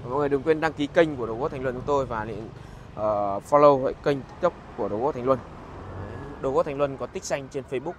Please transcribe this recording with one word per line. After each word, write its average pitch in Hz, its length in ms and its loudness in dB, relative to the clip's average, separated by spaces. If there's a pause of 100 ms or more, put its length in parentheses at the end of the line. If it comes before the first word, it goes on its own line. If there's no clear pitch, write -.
Và 123 60 -10
mọi 131 100 0
người 143 100 2
đừng 139 140 2
quên 156 180 4
đăng 156 120 0
ký 147 140 -2
kênh 160 280 4
của 120 100 -4
đồ 110 100 -4
gỗ 135 140 -2
Thành 139 140 -8
Luân 127 120 -2
chúng 123 100 -6
tôi 143 200 2
và, 117 200 -4 (720)
ờ, 104 440 0 (100)
follow 143 440 8 (100)
kênh 143 180 2
TikTok - 320 -2 (240)
của 104 120 -2
đồ 101 80 -2
gỗ 127 140 0
Thành 123 140 -4
Luân. 131 140 4 (600)
Đấy, - 180 -10 (240)
đồ 135 100 -2
gỗ 143 120 2
Thành 143 140 -4
Luân 139 200 0
có 123 80 -6
tích 185 180 -10
xanh 143 280 -4
trên 131 180 -6
Facebook 139 300 -4